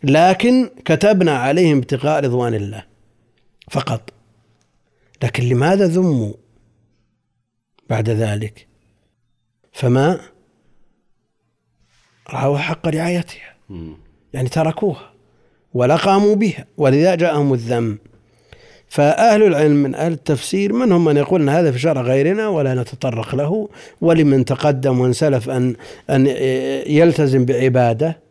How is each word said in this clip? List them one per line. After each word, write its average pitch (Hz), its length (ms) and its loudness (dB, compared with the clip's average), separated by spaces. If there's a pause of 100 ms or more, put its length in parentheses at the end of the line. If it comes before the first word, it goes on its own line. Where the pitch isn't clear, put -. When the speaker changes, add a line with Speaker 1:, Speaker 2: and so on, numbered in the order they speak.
Speaker 1:
لكن 185 680 4 (140)
كتبنا 170 540 2
عليهم 151 380 2
ابتغاء 139 480 -2
رضوان 120 300 -2
الله 101 300 -8 (840)
فقط. 123 400 -6 (1120)
لكن 123 200 -4
لماذا 143 440 2
ذموا 160 460 0 (1600)
بعد 110 200 -2
ذلك؟ 107 560 -4 (1040)
فما 135 480 0 (2000)
رعوا 143 280 -2
حق 156 300 -6
رعايتها. 170 680 -6 (140)
Speaker 2:
مم. 82 280 -14 (360)
Speaker 1:
يعني 127 160 -6
تركوها 160 640 -4 (640)
ولا 127 220 2
قاموا 196 380 2
بها، 208 320 -4 (100)
ولذا 147 380 2
جاءهم 151 400 0
الذم. 117 440 -4 (880)
فأهل 208 540 2
العلم 151 400 4
من 135 120 -2
أهل 165 180 -4
التفسير 190 600 -2
منهم 214 320 2
من 151 120 2
يقول 185 240 0
أن 147 80 2
هذا 156 240 2
في 123 60 -4
شرع 139 240 -2
غيرنا 151 460 0
ولا 143 260 -2
نتطرق 123 600 -6
له، 156 340 -4 (320)
ولمن 151 440 2
تقدم 135 560 0
وانسلف 127 500 0
أن، 127 260 -2 (340)
أن 135 160 2 (600)
يلتزم 147 580 2
بعبادة 123 720 0 (120)